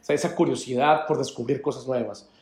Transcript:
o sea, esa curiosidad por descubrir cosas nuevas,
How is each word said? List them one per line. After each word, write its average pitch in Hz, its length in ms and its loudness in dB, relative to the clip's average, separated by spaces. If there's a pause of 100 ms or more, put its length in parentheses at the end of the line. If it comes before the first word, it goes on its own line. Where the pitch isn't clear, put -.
o - 40 -20
sea, 147 100 2
esa 156 220 0
curiosidad 139 680 2
por 156 120 0
descubrir 135 420 -4
cosas 127 260 -4
nuevas, 117 440 -4 (120)